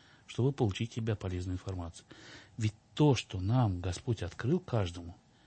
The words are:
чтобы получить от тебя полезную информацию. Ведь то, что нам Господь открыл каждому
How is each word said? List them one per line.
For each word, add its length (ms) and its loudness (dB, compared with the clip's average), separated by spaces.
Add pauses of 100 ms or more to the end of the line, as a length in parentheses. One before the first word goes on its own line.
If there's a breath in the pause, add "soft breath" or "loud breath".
(280 soft breath)
чтобы 240 2
получить 380 0
от 60 -12
тебя 200 -2
полезную 400 -2
информацию. 500 -8 (520 loud breath)
Ведь 160 0 (200)
то, 220 6
что 240 -4
нам 400 2
Господь 440 -2
открыл 360 0
каждому 580 -4 (300 soft breath)